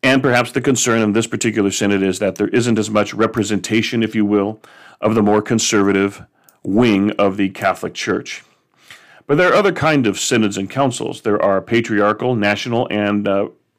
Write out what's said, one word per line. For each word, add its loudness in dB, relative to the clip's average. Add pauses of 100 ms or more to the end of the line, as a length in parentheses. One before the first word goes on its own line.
And 4
perhaps 2
the 0
concern 2
in 2
this 0
particular 0
synod 0
is 0
that -2
there -2
isn't 0
as -2
much 0
representation, -2
if -4
you 0
will, 0 (400)
of 0
the 2
more 4
conservative 0 (380)
wing 2
of 0
the 0
Catholic -4
Church. -6 (840)
But 2
there 4
are 2
other 4
kind 0
of 0
synods 0
and -6
councils. -4
There 0
are 2
patriarchal, 0
national, -2
and, -2
uh, 0 (300)